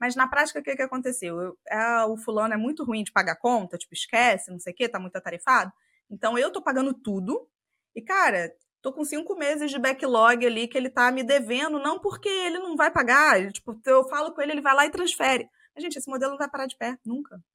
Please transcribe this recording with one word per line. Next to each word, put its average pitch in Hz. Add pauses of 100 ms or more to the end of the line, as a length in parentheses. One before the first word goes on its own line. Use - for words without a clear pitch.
Mas 247
na 262
prática, 294
o 285
que 277
que 269
aconteceu? 247
Eu, 180 (120)
"Ah, 226
o 220
fulano 220
é -
muito 269
ruim 220
de -
pagar 180
conta, 208
tipo, -
esquece, 220
não 180
sei 175
o 175
quê, 240
tá 214
muito 185
atarefado. 190 (380)
Então, 214
eu 277
tô 359
pagando 269
tudo, 214 (460)
e, 226
cara, 226 (300)
tô 269
com 302
cinco 320
meses 294
de 269
backlog 240
ali 233
que -
ele 254
tá 247
me 262
devendo, 277
não 311
porque 403
ele 359
não 359
vai 320
pagar, 262
ele, 196
tipo, -
eu 262
falo 302
com 320
ele, 294
ele 294
vai 277
lá 285
e 311
transfere." 269 (260)
Mas, 294
gente, 302
esse 269
modelo 269
não 277
vai 294
parar 269
de 262
pé, 240
nunca. 240 (140)